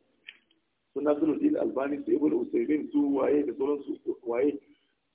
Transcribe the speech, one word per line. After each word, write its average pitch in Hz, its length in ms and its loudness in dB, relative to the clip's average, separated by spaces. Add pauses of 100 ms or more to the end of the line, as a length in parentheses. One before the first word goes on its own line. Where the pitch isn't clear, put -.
(920)
Su 135 80 -6
Nasiruddin 147 560 2
Albani, - 480 -2
su - 80 -2
Ibn 151 220 2
Usaymin, 123 580 -2
su 143 240 2
waye 135 300 2
da 117 80 -4
sauransu, 143 440 -2 (280)
waye, 123 320 0 (560)